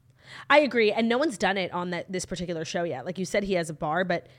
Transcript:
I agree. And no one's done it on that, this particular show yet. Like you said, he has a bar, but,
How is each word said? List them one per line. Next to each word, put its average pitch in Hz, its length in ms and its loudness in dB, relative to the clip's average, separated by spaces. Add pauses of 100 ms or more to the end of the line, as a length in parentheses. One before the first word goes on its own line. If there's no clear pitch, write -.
(480)
I 294 120 8
agree. 233 320 4
And 226 160 2
no 240 100 2
one's 285 180 0
done 196 220 2
it 180 140 -4
on 180 180 -4
that, 170 200 -6
this 185 140 -4
particular 165 400 -6
show 175 200 -4
yet. 131 200 -4
Like 175 140 -8
you 185 60 -2
said, 202 200 0
he 190 100 0
has 170 160 0
a 156 40 -8
bar, 165 300 0
but, 175 220 -2 (120)